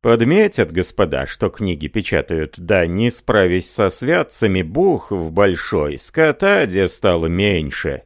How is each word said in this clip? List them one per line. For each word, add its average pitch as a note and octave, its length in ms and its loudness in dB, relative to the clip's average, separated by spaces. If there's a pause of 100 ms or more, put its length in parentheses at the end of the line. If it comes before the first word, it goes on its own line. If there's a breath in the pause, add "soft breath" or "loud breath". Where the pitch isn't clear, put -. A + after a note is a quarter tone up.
Подметят, A#2+ 680 2
господа, D#2+ 560 -2
что - 220 -4
книги E2 400 -4
печатают, D#2+ 720 -4
да F2 280 2
не G#2 240 0
справясь F#2 600 2
со G2+ 180 0
святцами, B2 720 -2
бух B2+ 500 0
в E2 220 -4
большой, E2+ 640 0
скота D#3+ 680 0
де F#2 220 0
стало E2+ 380 0
меньше. E2 800 -2